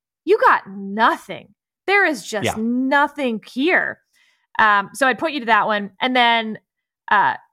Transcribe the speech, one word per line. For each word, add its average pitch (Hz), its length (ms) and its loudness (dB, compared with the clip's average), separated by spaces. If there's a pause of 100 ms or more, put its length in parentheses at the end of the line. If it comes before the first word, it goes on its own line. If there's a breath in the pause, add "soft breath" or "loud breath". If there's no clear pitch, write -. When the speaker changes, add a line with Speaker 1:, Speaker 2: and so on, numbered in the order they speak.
(240)
Speaker 1:
"You 392 160 2
got - 300 2
nothing. 202 840 -4 (340)
There 392 160 2
is 302 220 -2
just 220 200 -6
Speaker 2:
Yeah. 202 120 -2
Speaker 1:
nothing 262 880 -2
here." 262 560 -2 (560)
Um, 202 360 2
so 262 140 0
I'd 247 120 0
point 302 160 -4
you 294 60 -6
to 233 40 -10
that 208 220 2
one. 208 240 -4 (100)
And 254 140 0
then, 233 420 0 (540)
uh, 185 240 2 (180)